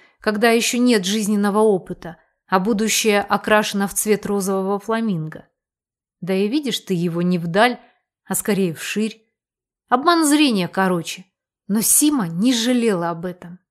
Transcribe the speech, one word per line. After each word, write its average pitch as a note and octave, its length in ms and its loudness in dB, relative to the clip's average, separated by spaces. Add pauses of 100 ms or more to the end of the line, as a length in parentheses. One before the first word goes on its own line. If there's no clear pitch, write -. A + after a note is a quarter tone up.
(220)
когда G#3+ 300 2
ещё A#3 260 2
нет A#3+ 260 4
жизненного G#3 560 0
опыта, F#3 560 0 (320)
а F#3+ 140 2
будущее G#3 600 0
окрашено G#3 680 0
в - 40 -14
цвет G#3 320 -2
розового G3 540 -2
фламинго. G3 720 -6 (720)
Да F3+ 100 -4
и G3 140 0
видишь C4 320 -4
ты - 140 -6
его E3+ 280 -2
не F3+ 160 0
вдаль, F#3+ 440 0 (420)
а - 100 -8
скорее F#3 400 -2
вширь. - 540 -6 (640)
Обман D#4+ 360 2
зрения, C#4 440 2
короче. F#3 560 -2 (420)
Но G#3 140 0
Сима C#4+ 480 2
не G3 240 0
жалела A3+ 560 0
об E3+ 160 -8
этом. F3 340 -12 (120)